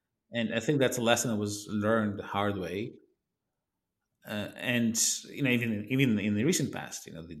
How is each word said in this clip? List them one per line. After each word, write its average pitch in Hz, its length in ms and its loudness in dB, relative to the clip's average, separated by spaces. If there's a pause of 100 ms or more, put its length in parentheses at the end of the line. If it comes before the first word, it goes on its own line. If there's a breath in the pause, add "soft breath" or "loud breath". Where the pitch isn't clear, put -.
(340)
And 113 200 0
I 117 60 0
think 143 200 2
that's 127 180 2
a 123 40 -2
lesson 117 300 4
that 107 60 0
was 104 320 -4
learned 107 500 2
the 92 40 -8
hard 101 340 0
way. 95 380 -6 (1300)
Uh, 104 300 -6
and, 117 440 0 (300)
you - 100 -8
know, 135 80 4
even, 113 400 0
even 127 300 4
in 104 160 0
the 104 80 2
recent 156 280 2
past, - 360 -10
you - 60 -16
know, 82 100 -12
the, 82 180 -14